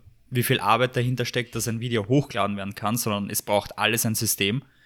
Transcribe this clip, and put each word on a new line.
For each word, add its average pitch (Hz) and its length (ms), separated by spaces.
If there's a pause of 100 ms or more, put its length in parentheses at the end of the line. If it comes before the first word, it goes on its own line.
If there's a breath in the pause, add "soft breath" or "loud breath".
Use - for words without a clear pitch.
(300)
wie 123 120
viel - 180
Arbeit 113 360
dahinter 123 280
steckt, 117 300
dass 117 140
ein 113 120
Video 113 280
hochgeladen 104 480
werden 98 180
kann, 110 220
sondern 101 340
es 107 120
braucht - 360
alles 107 280
ein 110 100
System. 107 460 (240 soft breath)